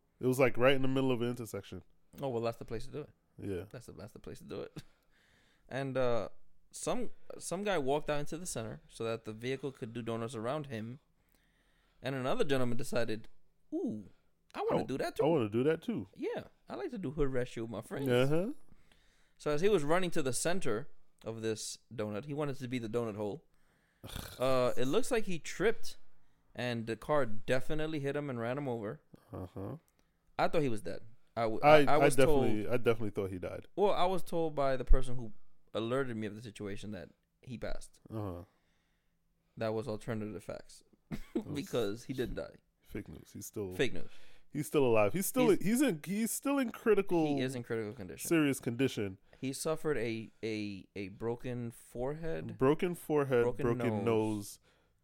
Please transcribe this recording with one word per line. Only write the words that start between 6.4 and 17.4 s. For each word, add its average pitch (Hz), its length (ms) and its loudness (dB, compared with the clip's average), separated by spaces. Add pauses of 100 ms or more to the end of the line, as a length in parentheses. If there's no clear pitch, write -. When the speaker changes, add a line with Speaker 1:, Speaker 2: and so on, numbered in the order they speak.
Speaker 2:
some, 226 400 -2 (280)
some 185 240 -8
guy 196 140 -2
walked 143 320 -2
out 147 100 0
into 143 180 -4
the 180 80 -10
center 120 440 -8
so - 160 -8
that 113 180 -4
the 110 80 -12
vehicle 127 400 -6
could 113 220 -12
do 120 80 -8
donuts 113 340 -6
around 123 320 -6
him. 117 320 -10 (1040)
And 135 100 -4
another 135 300 2
gentleman 127 340 4
decided, 113 520 0 (440)
"Ooh, 220 300 -4 (500)
I 403 160 -6
wanna - 140 2
Speaker 1:
I, - 20 -4
Speaker 2:
do 135 120 -4
that - 180 -4
too." - 80 0
Speaker 1:
I 143 40 4
wanna 143 200 4
do 113 160 2
that 160 180 2
too. 151 260 -6 (100)
Speaker 2:
Yeah, 415 240 -6 (280)
I - 60 -10
like 339 160 -8
to 240 60 -10
do 170 140 -6
hood 147 200 2
rat 123 160 0